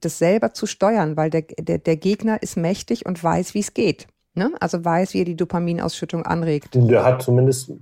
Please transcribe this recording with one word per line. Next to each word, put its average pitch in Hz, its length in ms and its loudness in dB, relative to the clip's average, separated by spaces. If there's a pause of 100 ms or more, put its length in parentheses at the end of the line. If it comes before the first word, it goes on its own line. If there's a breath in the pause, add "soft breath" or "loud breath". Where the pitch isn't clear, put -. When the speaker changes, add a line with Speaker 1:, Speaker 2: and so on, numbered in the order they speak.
Speaker 1:
das 165 160 -4
selber 214 360 2
zu - 120 -6
steuern, 190 500 0
weil 156 140 0
der, 160 140 0
der, 165 340 -6
der 160 180 0
Gegner 214 480 0
ist - 140 -8
mächtig 185 480 -2
und 175 180 -6
weiß, 170 300 0
wie 208 60 -2
es - 140 -6
geht, 208 340 0 (280)
ne? 208 240 0
Also 175 240 -4
weiß, 175 300 0
wie 190 80 0
er 180 40 0
die 170 100 -4
Dopaminausschüttung 170 880 -4
anregt. 165 500 -2
Speaker 2:
Der 120 300 6
hat 127 180 4
zumindest, 127 500 2 (100)